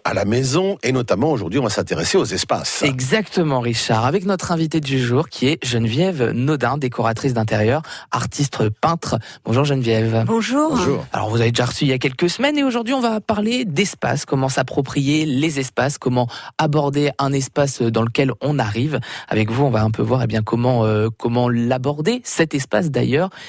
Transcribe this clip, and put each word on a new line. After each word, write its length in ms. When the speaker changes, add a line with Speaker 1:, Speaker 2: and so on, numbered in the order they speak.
Speaker 1:
à 120
la 100
maison, 560
et 100
notamment 400
aujourd'hui, 280
on 40
va 60
s'intéresser 480
aux 80
espaces. 560
Speaker 2:
Exactement, 800
Richard, 480
avec 180
notre 260
invitée 300
du 160
jour 320
qui 180
est 160
Geneviève 680
Naudin, 480
décoratrice 560
d'intérieur, 480
artiste 600
peintre. 380
Bonjour 200
Geneviève. 600
Speaker 3:
Bonjour. 460
Speaker 1:
Bonjour. 420
Speaker 2:
Alors 160
vous 100
avez 120
déjà 140
reçu 200
il 40
y 40
a 60
quelques 280
semaines 300
et 60
aujourd'hui 320
on 60
va 200
parler 440
d'espace, 600
comment 240
s'approprier 760
les 320
espaces, 400
comment 280
aborder 640
un 140
espace 500
dans 180
lequel 300
on 160
arrive. 420
Avec 240
vous, 120
on 60
va 140
un 80
peu 100
voir, 220
eh 40
bien, 140
comment, 440
euh, 300
comment 340
l'aborder, 720
cet 320
espace 340
d'ailleurs, 400